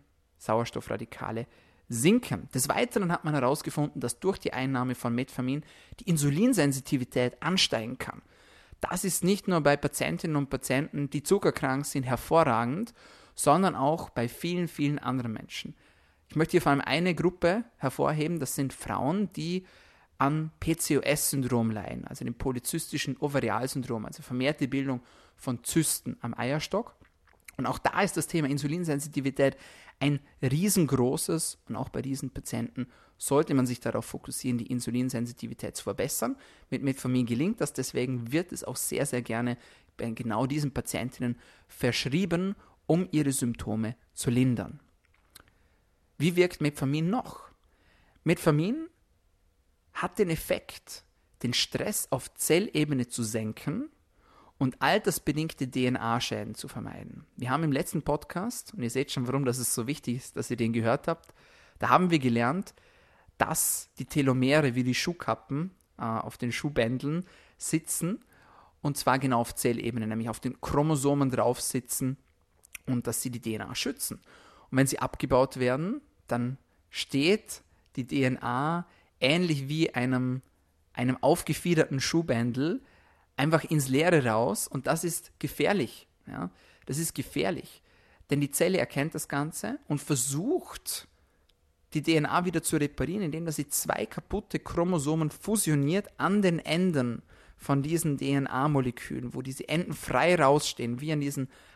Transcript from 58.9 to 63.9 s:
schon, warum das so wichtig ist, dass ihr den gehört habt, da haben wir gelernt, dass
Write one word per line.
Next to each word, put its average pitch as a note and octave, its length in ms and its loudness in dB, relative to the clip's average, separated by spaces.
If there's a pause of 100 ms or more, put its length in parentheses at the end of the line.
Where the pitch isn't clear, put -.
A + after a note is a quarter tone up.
schon, B2 160 -4
warum C3+ 180 0
das B2 120 2 (160)
so A#2 140 -2
wichtig B2+ 300 -4
ist, - 180 -14
dass - 160 -6
ihr A#2+ 60 -2
den A2+ 160 2
gehört A#2 340 2
habt, - 260 -4 (460)
da - 100 0
haben E3+ 200 8
wir E3 100 6
gelernt, B2+ 540 2 (640)
dass - 600 0